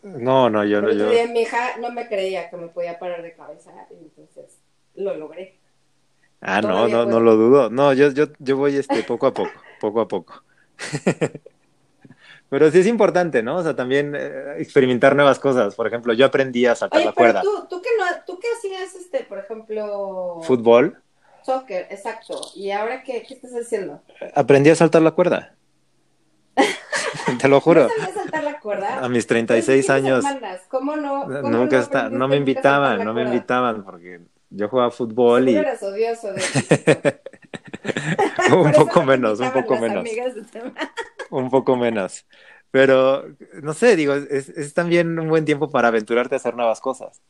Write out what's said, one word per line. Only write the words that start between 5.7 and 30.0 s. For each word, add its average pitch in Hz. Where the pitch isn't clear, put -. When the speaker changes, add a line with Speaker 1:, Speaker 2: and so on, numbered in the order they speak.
Speaker 1:
Ah, 95
no, 107
Speaker 2:
Todavía 110
Speaker 1:
no, 117
no 117
Speaker 2:
puedo. 113
Speaker 1:
lo 113
dudo. 117
No, 135
yo, 139
yo, 139
yo 135
voy, 139
este, 135
poco 120
a 127
poco, 95
<laughs> -
poco 107
a 107
poco. -
<laughs> -
Pero 143
sí 180
es 185
importante, 175
¿no? 143
O 180
sea, 147
también, 139
eh, 143
experimentar 131
nuevas 139
cosas. 123
Por 117
ejemplo, 117
yo 127
aprendí 131
a 117
saltar 110
Speaker 2:
Oye, 330
Speaker 1:
la 104
Speaker 2:
pero -
Speaker 1:
cuerda. 98
Speaker 2:
tú, 403
tú 359
qué 480
no, 392
tú 370
qué 466
hacías, 381
este, 349
por 196
ejemplo 202
Speaker 1:
Fútbol. 123
Speaker 2:
Soccer, 262
exacto. 202
¿Y 196
ahora 226
qué, 233
qué 262
estás 254
haciendo? 202
Speaker 1:
Aprendí 139
a 165
saltar 160
la 160
cuerda. 175
<laughs> -
Te 135
lo 139
juro. 160
Speaker 2:
¿No 117
sabías -
saltar 320
la 294
cuerda? 208
Speaker 1:
A -
mis 123
treinta 117
y 117
seis 131
Speaker 2:
Pero 135
si 135